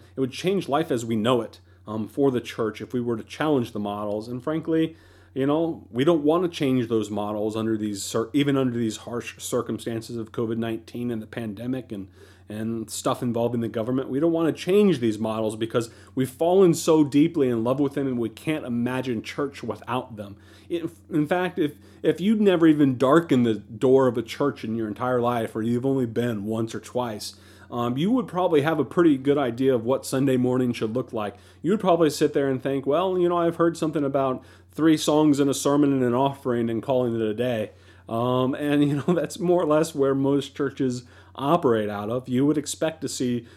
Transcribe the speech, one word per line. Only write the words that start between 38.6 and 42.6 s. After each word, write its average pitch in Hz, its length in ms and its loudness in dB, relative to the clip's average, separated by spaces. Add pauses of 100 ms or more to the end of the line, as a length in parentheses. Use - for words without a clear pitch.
you 143 100 0
know, 175 160 0
<laughs> - 20 0
that's 151 240 -4
more 175 240 2
or - 20 0
less 156 300 2
where 135 180 2
most 135 420 0
churches 135 480 -2 (300)
operate 120 560 2
out 104 220 -6
of. 127 180 -6
You 127 160 2
would 151 140 2
expect 160 420 -4